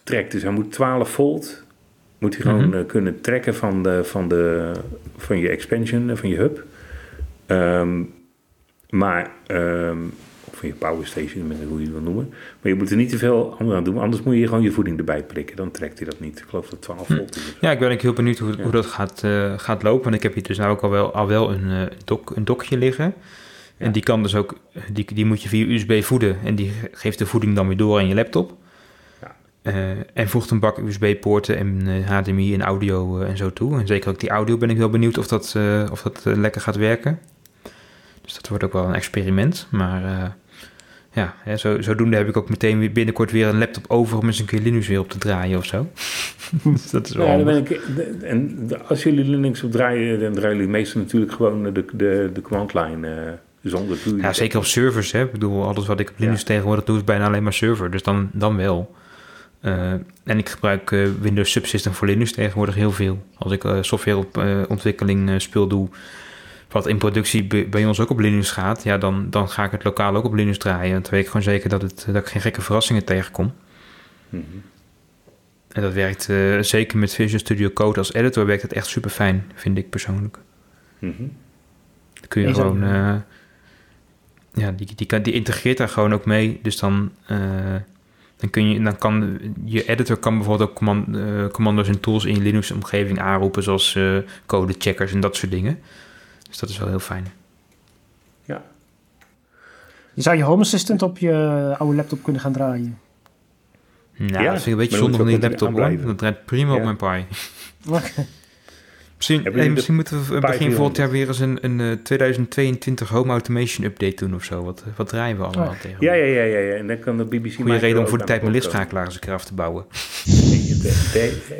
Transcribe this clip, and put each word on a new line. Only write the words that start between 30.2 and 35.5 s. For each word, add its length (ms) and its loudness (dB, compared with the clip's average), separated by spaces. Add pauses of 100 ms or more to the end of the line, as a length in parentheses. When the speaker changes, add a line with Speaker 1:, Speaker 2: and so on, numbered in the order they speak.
Speaker 2:
voegt 220 0
een 80 4
bak 180 2
U 140 -6
S 60 -6
B-poorten 600 2
en, 280 0
eh, 240 0
H 120 2
D 60 -2
M 120 2
I 140 2
en 80 0
audio, 600 0
eh, 80 -2
en 80 -4
zo 160 -2
toe. 260 0
En 80 0
zeker 220 0
ook 100 -4
die 100 -4
audio 280 2
ben 120 2
ik 80 2
wel 120 4
benieuwd 280 2
of 100 -2
dat, 300 -2